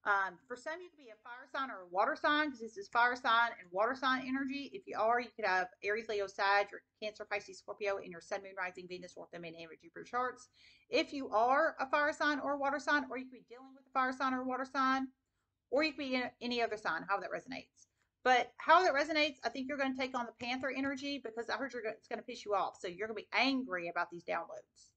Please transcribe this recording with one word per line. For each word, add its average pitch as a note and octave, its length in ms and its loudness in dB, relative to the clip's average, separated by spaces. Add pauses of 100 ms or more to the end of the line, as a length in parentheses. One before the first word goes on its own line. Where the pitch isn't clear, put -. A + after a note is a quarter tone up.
Um, F#3+ 340 0 (100)
for B3+ 80 -8
some, D#4 240 -10
you F4 80 -16
could D4+ 100 -20
be B3+ 120 -20
a G#3+ 120 -20
fire B3+ 320 -16
sign C4+ 160 -4
or G3 120 -10
a F3+ 60 -16
water A3+ 280 2
sign, D4+ 340 4
'cause A#3 100 -12
this A3 180 -10
is G3+ 100 -12
fire A#3+ 260 4
sign A#3 460 4
and F3+ 100 -20
water A3 240 2
sign C4 320 0
energy. C4+ 460 -4
If - 140 -12
you - 120 -6
are, A#3 220 4
you A#3 160 -8
could G#3+ 80 -4
have F#3 240 2 (160)
Aries, A3 240 -2
Leo, G#3 180 -2
Sag, G3+ 460 2
or - 100 -14 (200)
Cancer, G#3+ 240 -10
Pisces, G3 320 -6
Scorpio, G3+ 400 -4
and - 120 -12
your E3+ 120 -14
Sun, G3 200 -6
Moon, F#3+ 140 -16
Rising, F#3 320 -8
Venus, F3+ 280 -12
or E3+ 140 -14
the F3 80 -14
main E3 160 -12
energy E3 380 -16
for E3+ 80 -14
your E3 60 -14
charts. B3 420 -4 (400)
If D#4 240 0
you C4+ 180 -6
are C4+ 480 4
a C4 120 -4
fire D4 240 2
sign D4 260 0
or C#4 140 -2
a C#4+ 40 -4
water C#4 220 0
sign, D4 300 2
or B3 80 -6
you C4 80 -10
could - 60 -20
be A3 180 -20
dealing C4 240 -20
with - 120 -20
a - 40 -20
fire C4 220 2
sign C4 200 0
or B3+ 80 0
a B3+ 40 -6
water B3+ 200 -2
sign, C4 440 2 (640)
or C#4+ 120 4
you D#4 100 2
could - 60 -12
be C4 160 -2
in B3 160 0 (100)
any A#3+ 220 0
other G#3+ 160 0
sign, E3+ 240 -2
how F#3+ 180 0
that F#3 100 -8
resonates. - 560 -10 (380)
But A#3+ 320 6
how E4+ 260 8
that D#4+ 120 6
resonates, D4+ 500 2
I A3+ 60 2
think C4 180 -6
you're C#4+ 80 -4
gonna C4 220 0
take C4 180 -2
on A#3 80 0
the A3+ 80 -8
Panther C4 380 -4
energy C#4 480 -4
because A#3 320 -8
I G#3+ 80 -2
heard B3 160 -6
you're A#3+ 80 -6
gonna, G#3+ 140 -4
it's - 120 -20
gonna A3+ 140 -6
piss A3+ 240 -12
you G3+ 80 0
off. E3+ 260 0
So G3 80 -6
you're F3+ 180 -6
gonna A3 100 -8
be - 160 -10
angry G3+ 560 0
about E3+ 220 -2
these F3 140 -12
downloads. - 720 -8